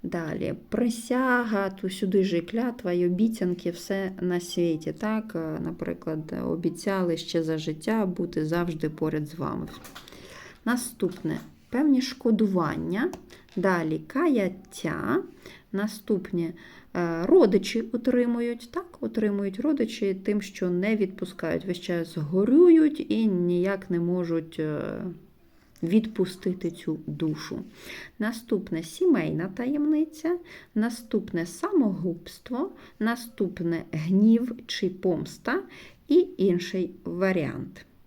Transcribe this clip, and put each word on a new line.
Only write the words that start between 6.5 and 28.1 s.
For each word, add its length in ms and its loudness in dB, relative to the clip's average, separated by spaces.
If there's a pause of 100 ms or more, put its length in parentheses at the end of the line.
ще 260 -2
за 140 -2
життя 480 -2
бути 400 -2
завжди 440 -2
поряд 380 -2
з 80 -14
вами. 320 -4 (960)
Наступне, 760 -2 (360)
певні 260 4
шкодування, 1080 2 (440)
далі 520 2
каяття, 1160 0 (480)
наступні, 800 -2 (420)
е, 320 0
родичі 560 6
утримують, 880 0
так, 280 -10
утримують 600 -2
родичі 540 0
тим, 280 0
що 280 -2
не 260 2
відпускають, 720 -2
весь 140 -4
час 380 -4
горюють 920 6
і 160 4
ніяк 640 2
не 100 2
можуть, 600 0
е, 220 -2 (1000)
відпустити 880 0
цю 360 -6
душу. 560 -6 (560)